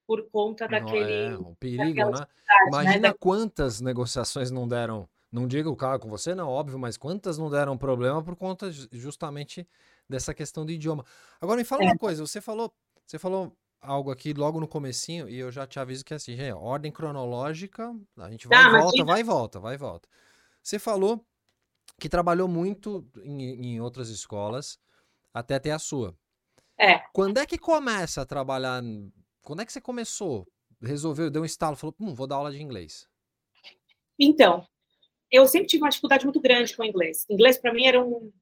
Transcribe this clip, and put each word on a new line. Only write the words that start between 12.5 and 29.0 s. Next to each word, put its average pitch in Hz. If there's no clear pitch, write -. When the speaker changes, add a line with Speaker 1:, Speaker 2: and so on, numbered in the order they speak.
Speaker 2:
você 160
falou 185
algo 139
aqui 139
logo 147
no 156
comecinho, 147
e 120
eu 127
já 135
te 135
aviso 131
que -
é 151
assim, 123
gente, 131
ordem 131
cronológica, 156
a 92
gente 113
vai 233
Speaker 1:
Tá, 254
Speaker 2:
e 247
volta, 208
Speaker 1:
imagina. 165
Speaker 2:
vai 175
e 233
volta, 139
vai 113
e -
volta. 104
Você -
falou 208
que 151
trabalhou 175
muito 190
em, 127
em 113
outras 120
escolas, 107
até 127
ter 151
a 151
sua. 110
Speaker 1:
É. 185
Speaker 2:
Quando 196
é 285
que 339
começa 240
a 131
trabalhar, 131